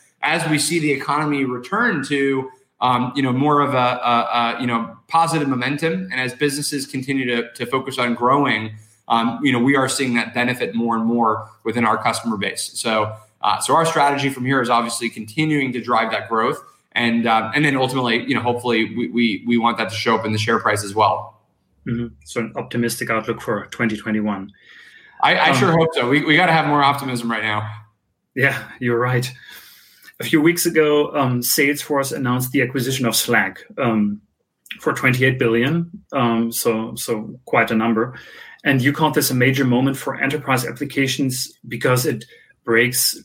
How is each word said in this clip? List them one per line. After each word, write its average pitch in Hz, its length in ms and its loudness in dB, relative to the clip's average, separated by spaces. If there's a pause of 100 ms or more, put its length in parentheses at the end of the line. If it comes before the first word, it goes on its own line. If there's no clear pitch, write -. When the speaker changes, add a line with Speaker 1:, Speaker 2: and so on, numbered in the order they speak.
(200)
Speaker 1:
as 160 300 -2
we 151 80 2
see 165 220 0
the 151 100 0
economy 143 540 -2
return 147 640 -2
to, 139 440 0 (300)
um, 127 340 2
you 139 80 0
know, 131 100 2
more 143 280 4
of 131 140 0
a, - 20 0
a, 117 800 0
a, - 40 -6
you 127 60 -2
know, 117 300 -4 (100)
positive 160 400 2
momentum, 147 640 -2
and 127 100 -4
as 123 140 -4
businesses 143 520 -2
continue 135 380 -4
to, 117 280 -2
to 123 140 -8
focus 131 320 -4
on 120 160 0
growing, 123 580 2 (340)
um, 120 380 2
you 135 80 2
know, 120 80 2
we 135 160 4
are 135 120 2
seeing 127 260 -2
that 113 200 -2
benefit 120 400 -2
more 113 220 0
and 110 80 0
more 113 440 0 (140)
within 113 220 0
our 110 180 2
customer 113 340 -2
base. - 380 -6
So, 110 400 -2 (280)
uh, - 180 0
so 139 160 2
our 165 100 4
strategy 143 420 2
from 127 160 -4
here 135 160 2
is 117 100 0
obviously 117 380 0
continuing 127 640 -2
to 123 80 -6
drive 113 300 0
that 104 180 -4
growth. 113 320 0 (320)
And, 117 320 2
uh, 113 300 2
and 147 100 2
then 139 120 2
ultimately, 127 480 0
you 135 100 -2
know, 113 60 0
hopefully 113 560 0
we, 120 120 -2
we, 110 380 0
we 120 100 4
want 113 220 2
that 110 120 -2
to 101 40 -8
show 113 220 2
up 113 100 -4
in 107 60 -2
the 107 60 0
share 113 200 2
price 107 240 0
as 101 140 -8
well. - 440 0 (460)
Speaker 2:
Mm-hmm. 120 220 -4 (160)
So - 160 -6
an 113 160 -4
optimistic 120 520 -2
outlook 113 320 -2
for 101 260 -4
twenty 110 300 -2
twenty-one. 104 540 -4 (720)
Speaker 1:
I, 170 140 4
I - 140 4
Speaker 2:
Um, 135 60 2
Speaker 1:
sure 170 140 4
hope 160 240 4
so. 123 140 0
We, 147 160 4
we 156 100 4
gotta 175 160 4
have 160 160 4
more 143 160 2
optimism 131 480 0
right 110 140 -2
now. 107 260 -2 (640)
Speaker 2:
Yeah, 135 260 0 (200)
you're 120 180 0
right. 123 320 0 (920)
A - 40 -8
few 156 180 4
weeks 170 240 2
ago, 151 480 4
um, 127 280 0
Salesforce 139 680 0
announced 127 380 -2
the 139 120 0
acquisition 127 440 -2
of 110 80 0
Slack, - 480 0 (160)
um, 107 420 2 (600)
for 143 120 0
twenty-eight 127 460 2
billion. 131 520 2 (220)
Um, 117 380 2
so, 113 460 -2
so - 480 -6
quite 117 260 0
a 113 60 0
number. 117 420 0 (460)
And 135 180 2
you 143 100 4
count 147 220 0
this 143 160 2
a - 40 0
major 127 300 2
moment 127 320 2
for - 240 -8
enterprise 135 460 -2
applications 135 920 -4 (120)
because 127 360 0
it 123 200 -2 (400)
breaks 120 600 0